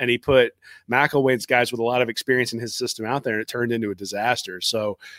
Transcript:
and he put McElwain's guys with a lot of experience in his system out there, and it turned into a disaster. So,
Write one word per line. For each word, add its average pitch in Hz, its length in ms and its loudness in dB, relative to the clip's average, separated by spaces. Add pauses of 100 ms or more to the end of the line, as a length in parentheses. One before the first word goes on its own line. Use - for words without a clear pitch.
and 123 100 0
he 120 80 2
put 127 360 4 (360)
McElwain's 135 560 2
guys 123 240 2
with 113 100 -4
a 113 40 -2
lot 123 180 0
of 117 60 -2
experience 123 440 0
in 117 60 -6
his 113 160 -8
system 113 320 -6
out 131 160 -2
there, 120 120 -2
and 107 80 -2
it 113 60 -12
turned 120 220 -2
into 113 220 -2
a - 20 -10
disaster. 98 680 -4
So, 107 380 -2 (200)